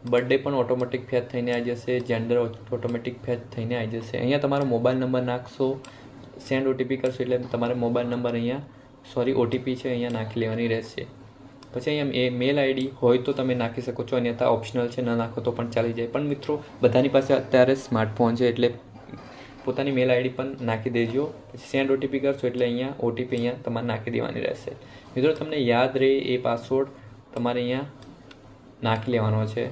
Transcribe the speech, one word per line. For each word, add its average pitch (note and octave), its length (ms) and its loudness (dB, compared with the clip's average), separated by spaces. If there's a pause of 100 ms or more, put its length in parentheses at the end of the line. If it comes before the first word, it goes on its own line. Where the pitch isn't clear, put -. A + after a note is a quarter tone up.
બર્થડે B2 320 4
પણ C#3 160 0
ઓટોમેટિક B2 560 0
ફેચ A#2+ 140 2
થઈને B2 300 -2
આવી A#2+ 100 0
જશે, A#2+ 360 -2
જેન્ડર A#2+ 380 0 (340)
ઓટોમેટિક A#2+ 520 -4
ફેચ A#2+ 160 -2
થઈને A#2 380 -4
આવી A2 100 -2
જશે. A#2 300 -6
અહીંયા B2+ 220 2
તમારો C#3 260 2
મોબાઈલ B2+ 320 2
નંબર B2+ 240 0
નાખશો, B2 580 -2 (680)
સેન્ડ C3+ 180 2
ઓ C3 60 2
ટી C3 100 -2
પી C3 140 0
કરશો B2+ 260 -2
એટલે B2 140 2
તમારે A#2+ 360 -2
મોબાઈલ A#2+ 340 0
નંબર A#2+ 240 -2
અહીંયા, A#2+ 300 -2 (520)
સોરી, B2+ 200 2
ઓ B2+ 120 4
ટી A#2+ 120 -2
પી B2+ 180 -2
છે C3 140 -6
અહીંયા A#2+ 200 -2
નાખી A2 300 -4
લેવાની A2+ 280 0
રહેશે. A2+ 380 -4 (680)
પછી - 180 -2
અહીંયા D3 220 0
એ B2+ 160 2
મેલ C3 300 2
આઈ C3+ 140 4
ડી C3 140 0
હોય B2 300 4
તો C3 160 0
તમે B2+ 220 0
નાખી A#2 260 -2
શકો A#2+ 220 -6
છો, C3 120 -2
અન્યથા A#2+ 320 2
ઓપ્શનલ A#2 400 2
છે, B2 140 -4
ન A#2+ 40 0
નાખો A#2 360 0
તો A#2 100 0
પણ A#2 180 -4
ચાલી A#2 240 0
જાય. A#2 140 -2
પણ C#3+ 160 -2
મિત્રો, D3 400 -2 (180)
બધાની B2+ 280 6
પાસે C#3 240 4
અત્યારે C3 420 6
સ્માર્ટફોન A#2 600 2
છે A#2+ 140 4
એટલે A#2+ 240 2 (920)
પોતાની C#3 260 -2
મેલ B2+ 200 4
આઈ B2 120 4
ડી C3 60 0
પણ C3+ 320 -6
નાખી A2+ 280 -2
દેજો. A#2+ 360 2
પછી - 320 -14
સેન્ડ C3+ 340 0
ઓ C3+ 40 6
ટી C3+ 120 -2
પી C3 120 -2
કરશો C3+ 280 0
એટલે B2 180 0
અહીંયા B2 340 -2
ઓ A#2+ 120 0
ટી B2 140 -4
પી B2+ 120 -2
અહીંયા A#2+ 160 -2 (100)
તમારે A#2 240 -4
નાખી A2 240 -4
દેવાની A#2 300 -2
રહેશે. - 300 -4 (460)
મિત્રો, D3 160 4
તમને D#3 240 -4
યાદ B2+ 400 4
રહે C3+ 100 6
એ C3+ 300 2
પાસવર્ડ B2 500 0 (460)
તમારે B2 280 0
અહીંયા C3 240 -2 (1000)
નાખી A2+ 280 2
લેવાનો G#2+ 340 2
છે A#2+ 260 -4